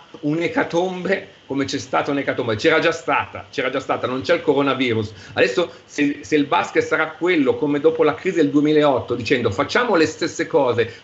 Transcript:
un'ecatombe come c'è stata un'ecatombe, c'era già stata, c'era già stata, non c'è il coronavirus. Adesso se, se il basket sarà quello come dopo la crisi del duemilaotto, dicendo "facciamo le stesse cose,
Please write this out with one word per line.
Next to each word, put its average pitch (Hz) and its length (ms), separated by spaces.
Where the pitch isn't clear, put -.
un'ecatombe 175 1300
come 135 180
c'è 135 140
stata 151 340
un'ecatombe, 131 420
c'era 156 240
già 160 140
stata, 117 580
c'era 131 200
già 131 100
stata, 123 260
non 127 140
c'è 175 140
il 170 80
coronavirus. 127 680
Adesso 175 360
se, 143 380
se - 140
il 143 100
basket 165 380
sarà 156 260
quello 160 460
come 147 240
dopo 160 240
la 147 100
crisi 180 220
del 147 140
duemilaotto, 143 680
dicendo 120 340
"facciamo 202 460
le 160 100
stesse 156 400
cose, 123 420